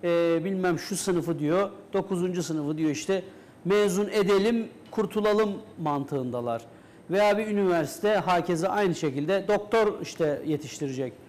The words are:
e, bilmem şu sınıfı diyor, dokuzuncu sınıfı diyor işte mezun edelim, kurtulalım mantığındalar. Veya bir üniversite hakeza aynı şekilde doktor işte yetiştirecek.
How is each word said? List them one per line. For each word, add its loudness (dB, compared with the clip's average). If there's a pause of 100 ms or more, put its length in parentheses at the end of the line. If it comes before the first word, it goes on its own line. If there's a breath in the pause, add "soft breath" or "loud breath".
e, 2
bilmem 0
şu -6
sınıfı -2
diyor, 0 (220)
dokuzuncu -2
sınıfı -4
diyor 2
işte -2 (400 loud breath)
mezun 2
edelim, 2 (220)
kurtulalım 0 (160)
mantığındalar. -2 (480 loud breath)
Veya 4
bir -4
üniversite 2
hakeza 2
aynı 2
şekilde -2
doktor 2
işte -2
yetiştirecek. -4 (160 loud breath)